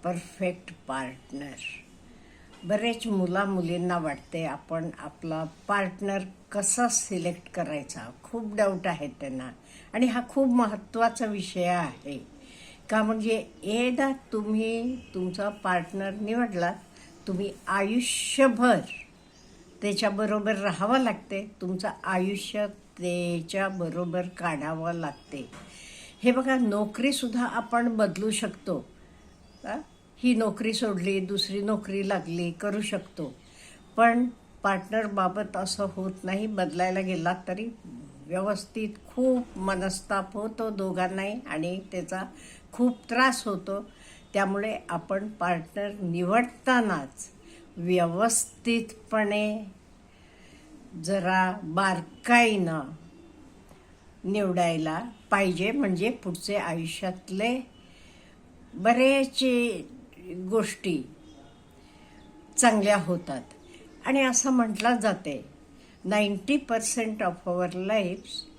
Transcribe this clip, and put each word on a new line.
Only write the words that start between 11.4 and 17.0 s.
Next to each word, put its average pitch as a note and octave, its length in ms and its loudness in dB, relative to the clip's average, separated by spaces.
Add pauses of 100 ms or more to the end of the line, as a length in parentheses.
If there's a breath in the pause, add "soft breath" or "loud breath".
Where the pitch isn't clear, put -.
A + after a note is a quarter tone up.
आहे. C#3+ 600 -2 (640 loud breath)
का A3 120 4
म्हणजे A3 440 0 (160)
एकदा B3 500 2 (200)
तुम्ही A3 640 0 (180)
तुमचा F#3 340 -2
पार्टनर G3 600 -2
निवडला, G#3 640 -2 (520 loud breath)